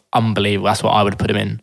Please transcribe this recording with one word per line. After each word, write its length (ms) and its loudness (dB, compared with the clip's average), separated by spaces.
unbelievable. 540 0
That's 160 0
what 80 0
I 120 4
would 120 2
have 40 -8
put 120 -2
him 60 0
in. 260 -4